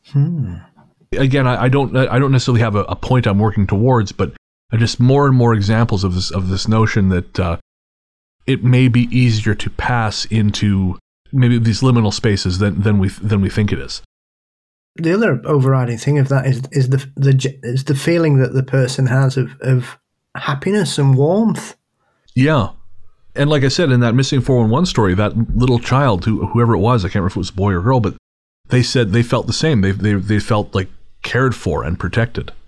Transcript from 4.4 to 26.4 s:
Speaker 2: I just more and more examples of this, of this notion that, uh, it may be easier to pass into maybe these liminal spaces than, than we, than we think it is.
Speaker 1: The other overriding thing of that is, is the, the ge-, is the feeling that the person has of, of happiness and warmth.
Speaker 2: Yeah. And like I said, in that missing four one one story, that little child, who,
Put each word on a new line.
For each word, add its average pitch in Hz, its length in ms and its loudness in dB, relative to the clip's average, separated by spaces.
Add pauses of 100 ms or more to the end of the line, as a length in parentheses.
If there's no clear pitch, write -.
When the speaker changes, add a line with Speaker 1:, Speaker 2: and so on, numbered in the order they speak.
Speaker 2:
I 117 60 -2
just 113 220 0
more 135 280 4
and 131 80 4
more 120 180 4
examples 110 500 0
of 90 120 -2
this, 92 160 -4
of 92 180 -2
this 95 180 -2
notion 107 420 2
that, 87 300 -2
uh, 87 180 -2 (880)
it 131 180 -2
may 127 260 4
be 123 140 2 (140)
easier 110 380 2
to - 140 -6
pass 117 560 -4
into 101 720 0 (340)
maybe 123 260 2
these 113 240 0
liminal 120 320 2
spaces 95 460 -2
than, 98 220 0
than 104 180 2
we, 92 100 0
than 104 320 -2
we 95 80 0
think 104 220 -2
it 90 80 -2
is. - 220 -12 (920)
Speaker 1:
The 165 180 -2
other 196 320 0
overriding 131 520 0
thing 143 220 0
of 135 100 2
that 139 160 0
is, 127 160 0 (100)
is 127 180 0
the, 131 260 -2
the 135 180 2
ge-, 131 300 -2
is 127 220 -4
the 147 100 0
feeling 160 440 2
that 127 140 0
the 131 100 2
person 131 440 0
has 131 300 0
of, 123 140 -4 (100)
of 127 360 -2 (380)
happiness 175 600 -2
and 139 180 4
warmth. 180 640 0 (580)
Speaker 2:
Yeah. 131 340 2 (680)
And 143 140 0
like 147 140 2
I 143 60 2
said, 151 220 0
in 123 100 4
that 117 120 2
missing 135 280 0
four 127 200 2
one 110 80 2
one 143 160 2
story, 113 300 0
that 107 420 -2
little 123 220 2
child, 131 460 0
who, 110 220 0